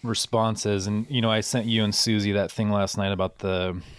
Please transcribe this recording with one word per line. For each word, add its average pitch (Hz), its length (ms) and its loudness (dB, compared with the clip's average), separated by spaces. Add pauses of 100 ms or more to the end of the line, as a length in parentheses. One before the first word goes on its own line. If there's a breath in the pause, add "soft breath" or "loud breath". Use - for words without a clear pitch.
response 113 640 0
is. 101 200 0
And, 107 220 -2
you 131 120 0
know, 113 100 2
I 110 100 4
sent 113 260 -2
you 110 180 2
and 104 100 0
Susie 104 380 2
that 98 180 0
thing 107 200 -2
last 101 260 0
night 98 160 0
about 92 260 -2
the, 90 420 -2 (180 loud breath)